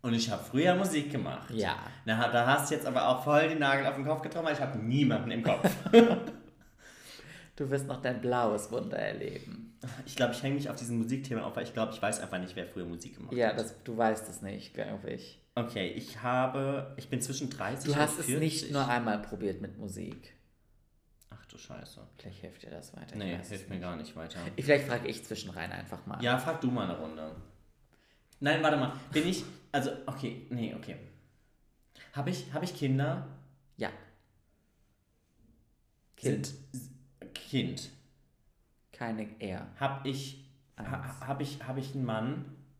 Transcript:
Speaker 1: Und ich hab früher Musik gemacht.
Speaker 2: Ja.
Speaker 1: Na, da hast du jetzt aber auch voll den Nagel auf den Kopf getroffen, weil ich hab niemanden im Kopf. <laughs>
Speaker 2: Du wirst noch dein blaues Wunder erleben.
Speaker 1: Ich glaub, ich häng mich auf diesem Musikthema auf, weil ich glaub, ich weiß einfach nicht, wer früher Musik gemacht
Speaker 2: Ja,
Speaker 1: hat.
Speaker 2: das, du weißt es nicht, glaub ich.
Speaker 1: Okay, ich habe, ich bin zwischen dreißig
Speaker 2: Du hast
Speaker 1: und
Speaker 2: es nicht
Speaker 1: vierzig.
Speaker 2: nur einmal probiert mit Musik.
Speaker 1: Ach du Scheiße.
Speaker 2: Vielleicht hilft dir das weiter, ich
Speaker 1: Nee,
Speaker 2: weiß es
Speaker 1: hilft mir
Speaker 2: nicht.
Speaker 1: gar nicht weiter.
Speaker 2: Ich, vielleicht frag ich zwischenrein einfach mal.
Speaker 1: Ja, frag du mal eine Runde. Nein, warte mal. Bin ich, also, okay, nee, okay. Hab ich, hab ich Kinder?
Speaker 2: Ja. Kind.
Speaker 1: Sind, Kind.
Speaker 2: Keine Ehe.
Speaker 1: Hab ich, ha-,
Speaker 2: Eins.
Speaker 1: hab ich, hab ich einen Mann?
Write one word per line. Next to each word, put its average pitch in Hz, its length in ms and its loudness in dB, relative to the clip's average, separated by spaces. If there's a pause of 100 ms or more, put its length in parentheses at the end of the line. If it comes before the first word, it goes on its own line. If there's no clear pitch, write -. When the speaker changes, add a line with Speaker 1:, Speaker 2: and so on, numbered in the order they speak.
Speaker 1:
Und 117 120 2
ich 113 160 2
hab 113 160 -2
früher 170 300 6
Musik 156 360 2
gemacht. 90 380 -4
Speaker 2:
Ja. 104 260 0 (300)
Speaker 1:
Na, 110 220 4
da 120 180 6
hast 143 240 6
du 156 60 2
jetzt - 100 -2
aber 123 220 4
auch 127 140 4
voll 151 260 6
den 160 100 0
Nagel 139 280 4
auf 135 100 2
den 139 100 -4
Kopf 156 160 0
getroffen, 165 240 -2
weil 147 80 2
ich 139 60 -2
hab 131 200 -2
niemanden 113 520 4
im 117 100 -2
Kopf. - 260 4 (240)
<laughs> 233 140 12 (1500)
Speaker 2:
Du 139 140 -2
wirst 135 180 2
noch 139 140 -6
dein 123 220 -2
blaues 120 500 4
Wunder - 240 -2
erleben. - 840 -6 (280)
Speaker 1:
Ich - 100 -10
glaub, 120 160 4
ich - 100 -4
häng 139 120 2
mich 143 160 -2
auf - 60 -6
diesem 117 200 -2
Musikthema 117 460 0
auf, - 120 -6
weil - 100 -4
ich - 100 -10
glaub, 110 180 0
ich - 80 -10
weiß 104 200 0
einfach 95 180 -4
nicht, 90 180 -6
wer 90 100 -4
früher 90 200 -6
Musik 85 320 -10
gemacht - 160 -8
Speaker 2:
Ja, 120 140 6
Speaker 1:
hat. 104 120 0
Speaker 2:
das, - 240 -6
du 117 100 -6
weißt 110 360 4
es - 100 -12
nicht, 98 320 -8
glaub 107 320 -6
ich. - 340 -10 (160)
Speaker 1:
Okay, 113 340 -2
ich - 340 -8
habe, 131 760 0
ich - 140 -12
bin 127 100 0
zwischen 135 300 -4
dreißig 131 420 -2
Speaker 2:
Du 143 80 4
hast 151 140 4
Speaker 1:
und - 60 -6
Speaker 2:
es - 80 -2
nicht 151 320 2
Speaker 1:
vierzig. - 120 -6
Speaker 2:
nur 139 160 2
einmal 117 320 2
probiert 98 400 -4
mit 104 180 -10
Musik. - 560 -10 (960)
Speaker 1:
Ach - 160 -18
du - 140 -20
Scheiße. - 420 -14 (160)
Speaker 2:
Vielleicht 95 240 -14
hilft - 220 -14
dir - 80 -14
das - 260 -14
weiter, - 160 -14
ich 101 60 -8
Speaker 1:
Nee, 92 160 -2
Speaker 2:
weiß 90 80 -6
es - 80 -14
Speaker 1:
hilft 95 180 -10
mir 95 80 -6
Speaker 2:
nicht. 87 80 -6
Speaker 1:
gar 87 120 -4
nicht 78 200 -10
weiter. 82 220 -10 (180)
Speaker 2:
Ich, 131 80 -4
vielleicht 143 240 6
frag 120 180 0
ich - 160 -6
zwischenrein 90 500 -8
einfach 92 340 -10
mal. 101 180 -8
Speaker 1:
Ja, 120 140 4
frag 151 240 -2
du 127 80 4
mal 110 180 0
eine 80 100 -4
Runde. 78 340 -8 (1080)
Nein, 156 220 4
warte 151 160 6
mal. 127 140 2 (200)
Bin 156 160 4
ich, - 160 0 (280)
also, - 180 2 (160)
okay, - 420 -6
nee, 117 260 -2
okay. - 220 -10 (1160)
Hab - 140 -2
ich, - 260 -2
hab 156 80 0
ich 180 120 -4
Kinder? 143 520 2 (500)
Speaker 2:
Ja. - 140 -4 (2250)
Kind. 139 300 0
Speaker 1:
Sind, - 460 -12 (420)
Kind. - 560 -4 (1040)
Speaker 2:
Keine 110 340 -4 (140)
Ehe. 95 260 -6 (120)
Speaker 1:
Hab - 280 -2
ich, - 380 -6 (340)
ha-, 101 240 -6
Speaker 2:
Eins. - 240 -10
Speaker 1:
hab 135 140 -4
ich, - 260 -6
hab 131 100 -4
ich 135 180 -6
einen 135 100 -2
Mann? 113 400 -2 (360)